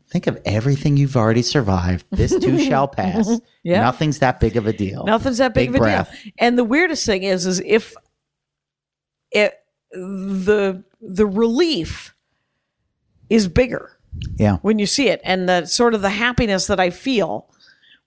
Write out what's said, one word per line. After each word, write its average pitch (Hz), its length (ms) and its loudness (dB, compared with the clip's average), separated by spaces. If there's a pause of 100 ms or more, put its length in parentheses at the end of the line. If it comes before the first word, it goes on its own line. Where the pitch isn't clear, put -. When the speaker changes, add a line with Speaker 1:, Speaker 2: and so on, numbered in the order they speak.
(120)
Speaker 1:
Think 180 160 -4
of - 160 -4
everything 139 520 0
you've 139 200 0
already 113 260 4
survived. 92 720 0
This - 260 0
too 359 200 2
Speaker 2:
<laughs> 294 60 2
Speaker 1:
shall 143 220 2
pass. 202 540 -2 (240)
Speaker 2:
Yeah. 175 160 2
Speaker 1:
Nothing's 139 400 0
that 127 180 2
big 113 180 0
of 107 120 0
a 110 40 0
deal." 98 320 -4
Speaker 2:
Nothing's 226 340 0
that 262 160 2
big 254 160 0
Speaker 1:
Big - 0 -
Speaker 2:
of 240 60 -4
a - 20 2
Speaker 1:
breath. 202 320 2 (120)
Speaker 2:
deal. 208 160 -20
And 240 180 2
the 247 80 2
weirdest 302 400 0
thing 190 200 -2
is, 185 220 0
is 185 200 -2
if - 280 0 (1400)
it, 208 220 2 (360)
the, 190 920 -2 (160)
the 214 260 -2
relief 233 880 -2 (1160)
is 208 180 2
bigger - 440 -2 (440)
Speaker 1:
Yeah. 104 260 2
Speaker 2:
when 214 160 2
you 208 80 0
see 254 220 0
it. 175 160 0
And 185 240 -2
the 175 180 0
sort 240 280 2
of 208 80 -4
the 196 80 0
happiness 214 560 -2
that 202 120 0
I 185 120 2
feel 175 580 -4 (580)